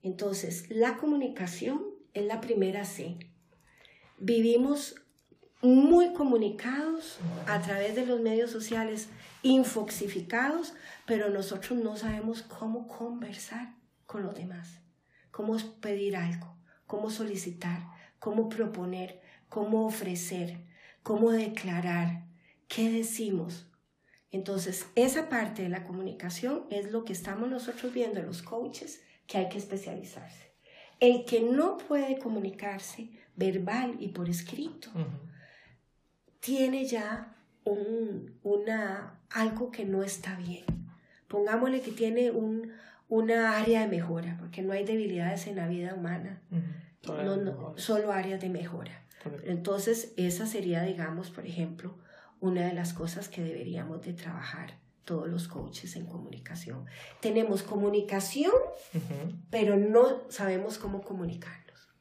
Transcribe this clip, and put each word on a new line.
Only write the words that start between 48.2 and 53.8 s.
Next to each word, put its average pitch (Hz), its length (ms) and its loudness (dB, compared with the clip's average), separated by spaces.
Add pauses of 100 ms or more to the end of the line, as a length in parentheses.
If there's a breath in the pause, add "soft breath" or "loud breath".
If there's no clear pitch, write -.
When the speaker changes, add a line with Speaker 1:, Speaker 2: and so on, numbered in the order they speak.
Speaker 1:
de 190 80 -4
mejora. - 540 -6 (200)
Speaker 2:
Correcto. 147 280 -8
Speaker 1:
Entonces, 196 680 0
esa 180 300 0
sería, 180 360 0
digamos, 170 480 -4
por - 160 -12
ejemplo, 170 500 -6 (440 loud breath)
una 180 260 2
de 180 80 0
las 170 180 -2
cosas 175 360 -6
que - 140 -10
deberíamos 165 600 -6